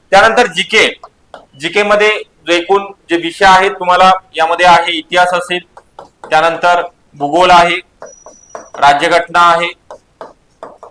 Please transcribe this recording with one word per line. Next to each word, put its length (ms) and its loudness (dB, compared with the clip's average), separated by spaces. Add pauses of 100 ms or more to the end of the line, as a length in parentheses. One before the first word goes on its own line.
(100)
त्यानंतर 360 2
जीके, 540 -4 (600)
जीके 220 -4
मध्ये 400 0 (240)
जे 80 0
एकूण 320 -2 (240)
जे 60 -2
विषय 280 -4
आहेत, 260 4
तुम्हाला 420 2 (240)
यामध्ये 300 0
आहे 260 2
इतिहास 420 -2
असेल, 240 -6 (720)
त्यानंतर 520 0 (320)
भूगोल 360 0
आहे, 260 4 (800)
राज्यघटना 920 0
आहे, 180 -2 (1200)